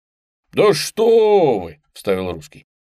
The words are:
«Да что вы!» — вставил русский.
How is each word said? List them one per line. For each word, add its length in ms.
«Да 220
что 840
вы!» — 200
вставил 400
русский. 340